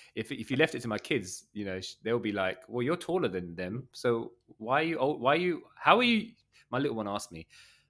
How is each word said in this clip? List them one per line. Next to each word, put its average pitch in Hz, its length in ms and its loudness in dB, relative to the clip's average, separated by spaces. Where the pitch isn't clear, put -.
if, 113 160 -6
if 120 200 -6
you 127 60 0
left 156 180 2
it 120 60 -6
to 123 60 -6
my 107 120 0
kids, 98 540 -4
you 104 120 -6
know, 95 160 -6
sh-, - 220 -12
they'll 117 160 0
be 107 140 -2
like, 95 340 0
"Well, 120 160 -2
you're 147 140 0
taller 175 320 -2
than 90 260 -6
them, 92 380 -6
so 117 400 -2
why 123 240 0
are - 20 0
you 165 160 -2
old, 139 200 0
why 127 140 4
are 165 60 4
you, 180 240 -2
how 170 220 8
are 247 60 6
you," 233 280 2
my 123 80 0
little 139 180 0
one 107 120 -4
asked 101 240 -4
me, 82 160 -12